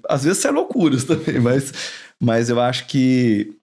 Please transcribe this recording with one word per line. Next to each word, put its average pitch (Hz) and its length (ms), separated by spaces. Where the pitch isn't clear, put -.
Às 135 160
vezes 185 160
sai - 100
loucuras 175 540
também, 151 340
mas, 123 340
mas 117 280
eu 120 100
acho 123 280
que, 127 760